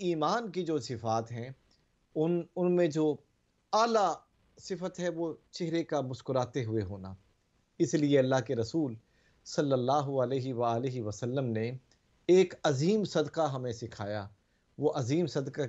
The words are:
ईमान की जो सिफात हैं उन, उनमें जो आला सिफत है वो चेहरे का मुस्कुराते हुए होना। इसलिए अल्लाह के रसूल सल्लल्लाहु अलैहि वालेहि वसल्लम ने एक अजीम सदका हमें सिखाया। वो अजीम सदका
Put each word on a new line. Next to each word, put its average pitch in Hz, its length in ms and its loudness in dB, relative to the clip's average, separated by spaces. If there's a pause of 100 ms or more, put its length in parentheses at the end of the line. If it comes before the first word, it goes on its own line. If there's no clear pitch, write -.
ईमान 180 480 2
की 175 140 -2
जो 156 160 0
सिफात 113 520 -2
हैं 120 240 -8 (600)
उन, 165 400 0
उनमें 180 340 4
जो 151 340 0 (500)
आला 220 340 4 (500)
सिफत 180 420 -8
है 175 100 -2
वो 165 320 -6 (120)
चेहरे 165 300 -2
का 143 180 -2
मुस्कुराते 127 640 -4
हुए 110 180 -2
होना। 95 340 -10 (640)
इसलिए 147 380 4
अल्लाह 131 240 4
के 127 120 -6
रसूल 117 440 -2 (500)
सल्लल्लाहु 135 720 0
अलैहि 131 360 0
वालेहि 120 480 -2
वसल्लम 123 500 -4
ने 110 140 0 (640)
एक 180 240 6 (120)
अजीम 165 400 2
सदका 151 420 0
हमें 127 260 -4
सिखाया। 104 560 -8 (480)
वो 143 120 2
अजीम 151 380 0
सदका 135 420 -4